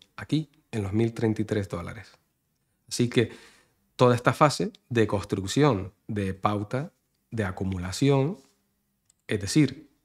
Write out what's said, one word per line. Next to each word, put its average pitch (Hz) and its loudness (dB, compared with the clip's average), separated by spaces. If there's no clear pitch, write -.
Aquí, 151 -4
en 107 -4
los 95 -6
mil 113 0
treinta 110 -2
y - -2
tres 104 -4
dólares. 92 -12
Así 120 0
que 120 2
toda 123 6
esta 120 0
fase 160 2
de 113 2
construcción, 98 0
de 101 -4
pauta, 107 -4
de 110 -4
acumulación, 95 -2
es 104 -2
decir, - 0